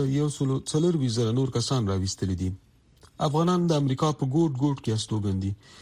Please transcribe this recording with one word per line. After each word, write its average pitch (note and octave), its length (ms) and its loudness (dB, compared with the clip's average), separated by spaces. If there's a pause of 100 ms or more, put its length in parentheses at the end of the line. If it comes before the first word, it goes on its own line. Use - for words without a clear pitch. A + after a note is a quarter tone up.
(180)
یو D3+ 180 0
سلو C3+ 200 0 (160)
څلور E3+ 240 2
ویشت B2+ 220 0
زره A2+ 200 2
نور C3+ 180 0
کسان A#2+ 320 0
راویستلي F#2+ 540 -2
دي. F#2 80 -2 (800)
افغانان F3 420 2
د - 20 4 (100)
امریکا C3+ 260 0 (120)
په C#3 140 0
ګوټ E3 180 2 (100)
ګوټ C#3+ 220 0
کې A2 120 0
استوګن G2+ 480 -2
دي. G2+ 80 -2 (300)